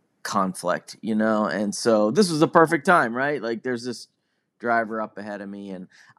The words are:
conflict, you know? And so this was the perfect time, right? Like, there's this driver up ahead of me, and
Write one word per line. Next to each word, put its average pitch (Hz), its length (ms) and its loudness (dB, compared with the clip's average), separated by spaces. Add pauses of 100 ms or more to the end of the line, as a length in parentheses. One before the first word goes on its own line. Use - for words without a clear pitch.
(240)
conflict, 90 800 -4
you 110 140 -4
know? 110 300 0
And 101 300 -4
so 107 360 2
this 185 180 4
was 156 100 -2
the 156 80 6
perfect 160 380 4
time, 151 300 4
right? 135 260 -2
Like, 113 220 -4
there's 123 200 -4
this 123 240 -10 (520)
driver 113 420 0
up 107 160 -10
ahead 104 240 -10
of 98 80 -12
me, 101 220 -12
and 92 160 -12 (320)